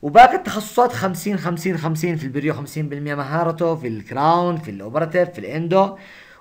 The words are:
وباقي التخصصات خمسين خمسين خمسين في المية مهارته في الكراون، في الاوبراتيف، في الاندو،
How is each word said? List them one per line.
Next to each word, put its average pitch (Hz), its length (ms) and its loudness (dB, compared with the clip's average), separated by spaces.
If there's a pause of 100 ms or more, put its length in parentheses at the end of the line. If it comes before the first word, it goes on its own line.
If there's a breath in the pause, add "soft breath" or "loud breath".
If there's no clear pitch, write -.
وباقي - 340 8
التخصصات 220 580 0
خمسين 190 440 -4
خمسين 175 400 -4
خمسين 160 380 -2
في 147 800 -6
المية 147 200 -6
مهارته 160 600 -2
في 123 120 -8
الكراون، 156 680 0
في 156 140 -10
الاوبراتيف، 156 580 -2
في - 100 -14
الاندو، 165 580 0 (440 loud breath)